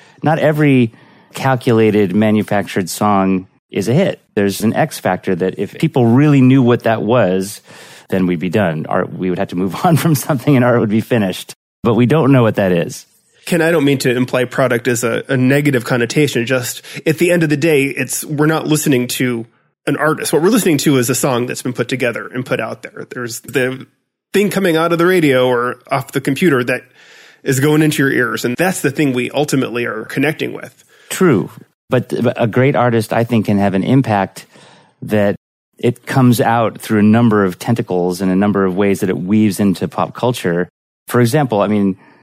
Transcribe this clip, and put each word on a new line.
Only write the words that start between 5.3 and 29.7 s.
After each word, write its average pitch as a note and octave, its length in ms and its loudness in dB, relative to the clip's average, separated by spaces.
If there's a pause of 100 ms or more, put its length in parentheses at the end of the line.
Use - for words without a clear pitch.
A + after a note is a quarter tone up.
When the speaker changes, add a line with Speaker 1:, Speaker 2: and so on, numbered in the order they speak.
Speaker 1:
that F#2 240 -4
if G2 180 -8
people C#3 280 2
really C#3 360 4
knew C3 200 6
what A#2+ 220 2
that A2+ 180 0
was, G2+ 600 0 (480)
then F#2 160 0
we'd F2 140 0
be F2+ 100 -4
done. E2 400 -2
Or - 160 0
we F2+ 240 -6
would F2 100 -4
have G2 100 -4
to - 60 -10
move F2+ 200 -4
<laughs> - 100 -10
on E3+ 120 4
from D#3+ 180 2
something D3 400 -2
and B2 100 4
art A#2+ 140 4
would G#2+ 100 0
be G#2+ 120 0
finished. G2+ 520 -4 (300)
But A#2 100 2
we A#2+ 120 4
don't B2 260 4
know C3 120 6
what G#2+ 120 2
that G2 160 2
is. - 340 -4 (400)
Speaker 2:
Ken, E3+ 160 -2
I D#3+ 100 2
don't D#3 140 2
mean C#3+ 140 2
to B2+ 160 0
imply B2+ 300 0
product A#2+ 420 -2
as B2 160 -2
a, A2+ 260 -4
a C#3 80 0
negative C3+ 480 2
connotation. B2+ 600 0
Just B2+ 360 -4 (240)
at D#3 120 0
the E3+ 140 2
end F3 120 2
of D#3 60 0
the D3 80 0
day, C#3+ 280 2
it's, - 400 -8
we're D3+ 220 -2
not D#3+ 200 -2
listening D3 400 0 (120)
to A#2+ 260 -4 (420)
an C#3+ 80 -2
artist. D3 380 -2
What D3+ 80 2
we're F3 80 4
listening F#3+ 300 2
to C#3+ 180 2
is B2 120 0
a B2+ 60 0
song B2 300 -2
that's B2+ 160 -10
been B2+ 120 -6
put A#2+ 140 -4
together A#2+ 400 -4
and B2 180 -8
put B2+ 140 -4
out A2+ 240 -10
there. - 260 -16
There's A#2+ 320 -10
the B2+ 460 -4 (460)
thing G3 160 2
coming F#3 260 0
out E3 160 0
of E3+ 60 0
the E3+ 80 2
radio D3 420 2
or B2 320 -2 (100)
off C3+ 220 -4
the C3+ 100 -4
computer C#3 440 0
that B2 180 -6 (600)
is B2+ 160 0
going D3+ 220 2
into D3+ 220 0
your C3+ 80 0
ears. A#2+ 340 -2
And B2 120 -4
that's F3+ 240 -4
the C#3+ 100 -2
thing C#3 220 -2
we B2 180 -4
ultimately B2 540 -2